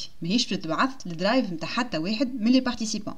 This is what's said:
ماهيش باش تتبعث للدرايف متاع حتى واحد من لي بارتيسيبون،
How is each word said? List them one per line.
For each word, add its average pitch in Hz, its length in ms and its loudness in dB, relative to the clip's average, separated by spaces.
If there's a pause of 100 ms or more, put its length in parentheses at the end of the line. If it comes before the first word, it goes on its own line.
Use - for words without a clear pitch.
(220)
ماهيش 190 260 2
باش 196 120 -2
تتبعث 160 300 0 (160)
للدرايف 190 480 2
متاع 160 160 -6
حتى 240 280 -2
واحد 220 440 -2
من 226 100 6
لي 262 80 8
بارتيسيبون، 226 580 -2